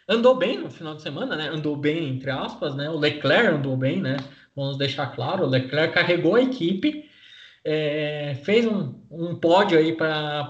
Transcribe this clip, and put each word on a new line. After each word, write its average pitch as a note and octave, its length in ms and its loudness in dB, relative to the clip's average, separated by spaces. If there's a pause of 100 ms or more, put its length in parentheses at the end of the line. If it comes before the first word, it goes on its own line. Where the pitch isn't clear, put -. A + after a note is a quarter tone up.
andou A#3 280 4
bem B3+ 220 -2
no D#4+ 120 -8
final D#3 240 -12
de D3+ 80 -16
semana, F3 340 -6
né? D3+ 120 -4
Andou D3+ 280 -2
bem, D3 320 -2
entre C3 220 -6
aspas, D#3 440 -6
né? C#3+ 160 -6
O D#3+ 80 -4
Leclerc D#3 500 2
andou C#3 280 0
bem, C3 240 0
né? C3+ 160 -2 (400)
Vamos C#3 220 -6
deixar C#3 300 -2
claro, D#3+ 360 -2
o C3+ 40 2
Leclerc C#3+ 440 2
carregou F3 420 4
a B3 80 6
equipe, B3+ 600 -2 (600)
é, D3+ 760 -2
fez A3+ 240 4
um, F3+ 280 -2 (160)
um E3 240 -6
pódio E3+ 440 4
aí D#3+ 140 4
pra, D3+ 580 -2